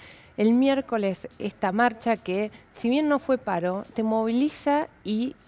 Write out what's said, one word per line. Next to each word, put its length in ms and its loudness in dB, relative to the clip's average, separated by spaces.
El 180 4
miércoles 720 0
esta 320 -4
marcha 460 0
que, 340 -4
si 140 -4
bien 220 2
no 80 4
fue 180 0
paro, 560 -4
te 100 -4
moviliza 880 0
y 300 -2